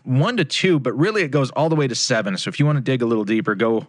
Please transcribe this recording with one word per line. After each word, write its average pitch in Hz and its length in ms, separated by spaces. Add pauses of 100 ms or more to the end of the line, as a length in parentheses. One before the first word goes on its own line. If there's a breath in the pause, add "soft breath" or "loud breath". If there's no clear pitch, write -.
one 151 320
to 175 80
two, 175 340
but 120 140
really 190 300
it 143 100
goes 135 180
all 156 180
the 160 60
way 147 140
to 113 80
seven. 101 400
So 95 140
if - 100
you 147 60
wanna 147 160
dig 127 200
a 117 40
little 110 180
deeper, 104 320
go, 113 320